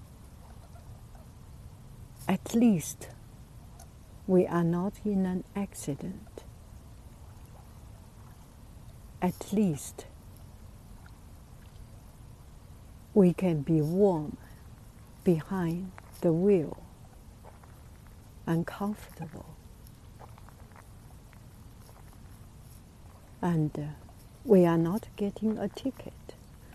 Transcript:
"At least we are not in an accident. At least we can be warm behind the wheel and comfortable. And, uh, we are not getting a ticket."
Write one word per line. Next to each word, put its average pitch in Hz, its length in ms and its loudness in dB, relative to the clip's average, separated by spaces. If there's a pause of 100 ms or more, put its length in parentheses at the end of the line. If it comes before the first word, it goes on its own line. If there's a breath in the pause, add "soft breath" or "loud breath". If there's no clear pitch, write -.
(2250)
"At - 260 0
least 226 560 4 (1160)
we 185 200 8
are 170 180 2
not 175 300 2 (100)
in 196 220 4
an 185 180 0 (100)
accident. - 880 -6 (2750)
At - 300 -2
least 190 540 2 (3000)
we 180 180 12
can 165 300 2
be 160 180 6
warm 165 560 4 (880 loud breath)
behind 175 680 2 (280)
the 175 120 4
wheel 175 500 4 (1600)
and 165 200 2
comfortable. - 800 -8 (4000)
And, 156 380 2
uh, 147 40 -2 (600)
we 190 220 10
are 170 120 8
not 170 380 2
getting 214 420 0
a 196 100 -2
ticket." - 440 -6 (640 loud breath)